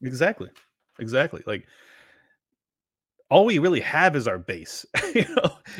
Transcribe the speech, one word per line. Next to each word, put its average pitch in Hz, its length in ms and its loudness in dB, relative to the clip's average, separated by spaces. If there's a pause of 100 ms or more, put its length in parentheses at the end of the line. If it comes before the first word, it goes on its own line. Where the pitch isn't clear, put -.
Exactly. 131 480 -4 (480)
Exactly. 127 480 -2
Like 98 220 -8 (1600)
all 180 140 8
we 220 140 4
really 160 220 2
have 160 360 2
is 120 100 -2
our 95 120 -2
base, 87 480 -12 (140)
<laughs> 359 140 -8
you 226 100 2 (100)
know? - 240 0 (220)